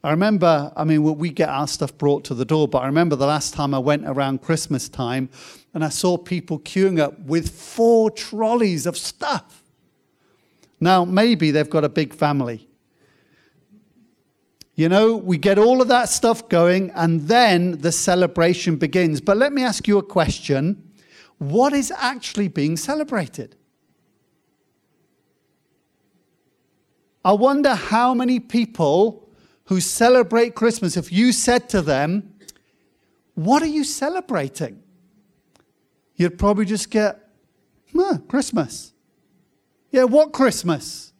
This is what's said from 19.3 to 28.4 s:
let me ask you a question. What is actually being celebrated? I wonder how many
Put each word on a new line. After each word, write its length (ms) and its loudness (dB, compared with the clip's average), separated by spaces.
let 160 0
me 100 -2
ask 240 -4
you 120 2
a 40 0
question. 800 -2
What 360 0
is 220 -2
actually 520 -4
being 280 -2
celebrated? 800 -6
I 100 6
wonder 400 4
how 400 0
many 260 0